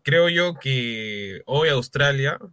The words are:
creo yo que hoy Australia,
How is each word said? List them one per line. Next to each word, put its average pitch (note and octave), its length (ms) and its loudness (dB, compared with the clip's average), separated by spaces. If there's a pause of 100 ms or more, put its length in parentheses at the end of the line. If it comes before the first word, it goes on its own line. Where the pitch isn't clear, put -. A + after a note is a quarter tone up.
creo E3+ 240 4
yo E3+ 260 0
que A2 920 -6
hoy D3 260 2
Australia, C#3 680 0 (140)